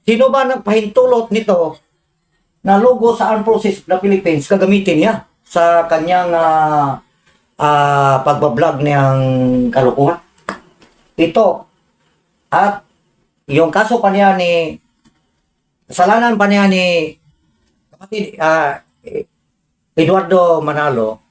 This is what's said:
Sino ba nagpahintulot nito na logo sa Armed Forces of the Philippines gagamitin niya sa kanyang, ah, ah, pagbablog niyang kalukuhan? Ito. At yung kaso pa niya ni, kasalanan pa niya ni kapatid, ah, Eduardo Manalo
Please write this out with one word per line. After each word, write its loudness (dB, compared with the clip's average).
Sino 2
ba 0
nagpahintulot 0
nito -2
na 2
logo 2
sa -2
Armed -6
Forces -2
of -20
the 0
Philippines 0
gagamitin 0
niya 0
sa 2
kanyang, -2
ah, 0
ah, 2
pagbablog -2
niyang 0
kalukuhan? 0
Ito. 0
At 0
yung 2
kaso 0
pa 0
niya 2
ni, -2
kasalanan 0
pa 2
niya 2
ni 0
kapatid, -10
ah, 0
Eduardo 2
Manalo -4